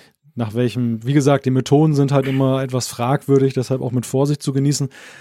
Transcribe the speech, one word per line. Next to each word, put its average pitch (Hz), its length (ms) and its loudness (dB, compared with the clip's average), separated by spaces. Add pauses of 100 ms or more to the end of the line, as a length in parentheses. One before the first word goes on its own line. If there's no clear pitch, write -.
(360)
Nach 110 180 -6
welchem, 117 500 -2
wie 131 80 -2
gesagt, 143 320 2
die 135 60 0
Methoden 139 420 2
sind 139 200 2
halt 135 140 2
immer 135 360 0
etwas 127 240 -4
fragwürdig, 135 680 0
deshalb 131 300 -2
auch 127 80 -4
mit 120 160 -2
Vorsicht 143 360 -2
zu 143 100 -4
genießen. 139 360 -2 (320)